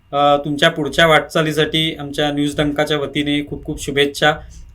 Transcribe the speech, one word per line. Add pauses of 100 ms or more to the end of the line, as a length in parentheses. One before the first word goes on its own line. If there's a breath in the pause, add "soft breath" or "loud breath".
(120)
अ,
तुमच्या
पुढच्या
वाटचालीसाठी
आमच्या
न्यूज
डंकाच्या
वतीने
खूप
खूप
शुभेच्छा (420 loud breath)